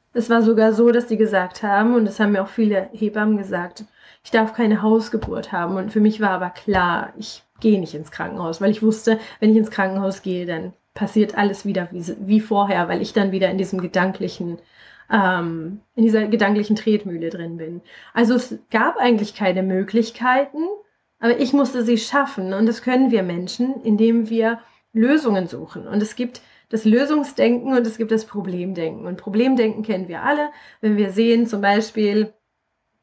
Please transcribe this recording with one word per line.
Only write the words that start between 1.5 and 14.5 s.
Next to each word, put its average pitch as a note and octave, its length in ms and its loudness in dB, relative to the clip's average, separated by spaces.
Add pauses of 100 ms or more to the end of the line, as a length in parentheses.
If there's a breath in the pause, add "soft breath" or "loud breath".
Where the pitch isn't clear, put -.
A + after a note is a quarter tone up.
haben, G#3+ 320 2
und A3+ 120 4
das G3+ 120 -6
haben G#3 140 2
mir F#3+ 100 2
auch G3+ 60 -6
viele G#3 440 0
Hebammen G#3+ 440 0
gesagt, F#3+ 480 -6 (400 soft breath)
ich - 60 -20
darf A3 240 2
keine G#3+ 260 2
Hausgeburt A3 720 -2
haben. F3 240 -4
Und F#3+ 160 -6
für G#3+ 80 2
mich G#3+ 220 4
war G#3 80 2
aber F3+ 200 -4
klar, F3+ 680 -2
ich - 240 -16 (180)
gehe G#3+ 180 4
nicht E3+ 160 -8
ins D#3 160 -12
Krankenhaus, E3 520 -8
weil G3+ 80 2
ich G#3+ 120 -2
wusste, A3 360 2 (220 loud breath)
wenn G#3+ 100 4
ich A3 80 6
ins G#3+ 120 0
Krankenhaus F#3+ 520 -2
gehe, F3+ 240 -6
dann F3 260 -8 (220)
passiert G#3 420 0
alles G3+ 300 -2
wieder F#3 260 -4
wie, F3+ 100 -10 (180)
wie G3+ 200 2
vorher, G3+ 480 0
weil F3 140 -2
ich - 100 -6
dann G3 180 2
wieder F#3 200 0
in F#3+ 80 -2
diesem F#3 240 -4
gedanklichen, F3+ 760 -4 (540 soft breath)